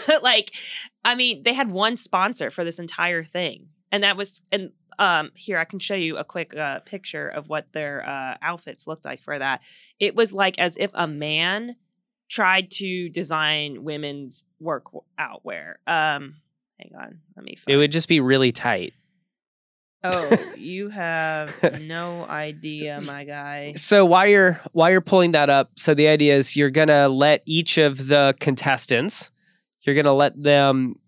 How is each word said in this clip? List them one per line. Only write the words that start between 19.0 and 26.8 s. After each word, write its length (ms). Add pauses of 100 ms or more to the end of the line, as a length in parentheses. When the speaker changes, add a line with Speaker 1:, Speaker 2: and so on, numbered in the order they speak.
Speaker 1:
Oh, 340 (100)
Speaker 2:
<laughs> 100
Speaker 1:
you 320
have 920
no 420
idea, 800
my 160
guy. 540
Speaker 2:
So 280
while 220
you're, 320 (140)
while 180
you're 80
pulling 320
that 180
up, 280
so 160
the 160
idea 260
is 220
you're 120
gonna 380